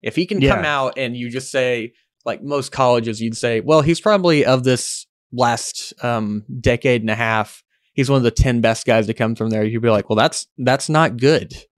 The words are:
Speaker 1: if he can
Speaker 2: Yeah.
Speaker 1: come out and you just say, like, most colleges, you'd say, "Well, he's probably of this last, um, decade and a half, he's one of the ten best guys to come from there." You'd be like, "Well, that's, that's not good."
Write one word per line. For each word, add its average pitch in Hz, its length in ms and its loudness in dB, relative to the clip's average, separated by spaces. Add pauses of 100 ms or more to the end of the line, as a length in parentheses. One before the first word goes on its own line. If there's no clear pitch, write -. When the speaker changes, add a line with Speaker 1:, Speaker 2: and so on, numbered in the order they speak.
Speaker 1:
if 131 140 -6
he 175 100 0
can 202 160 -4
Speaker 2:
Yeah. 135 140 4
Speaker 1:
come - 100 -2
out 139 320 -2
and 123 200 -6
you 120 120 -8
just 131 220 -10
say, 123 400 -2 (320)
like, - 180 -6
most 139 300 -4
colleges, 120 500 2
you'd 113 140 -4
say, 117 240 -2
"Well, 151 220 4
he's 160 180 2
probably 180 460 2
of 127 180 2
this - 440 -2 (260)
last, 120 600 -2 (100)
um, 110 420 -4 (160)
decade 123 400 2
and 110 80 -4
a 107 60 0
half, 110 480 -2 (300)
he's 135 160 0
one 139 80 4
of 127 60 2
the 117 80 4
ten 120 300 0
best 113 240 0
guys 113 220 2
to 110 60 -2
come 113 220 -2
from 113 140 -4
there." 110 160 0
You'd 113 160 -2
be 117 80 2
like, 104 200 2
"Well, 110 60 2
that's, 117 320 0 (100)
that's 127 300 0
not 156 300 2
good." 139 360 2 (260)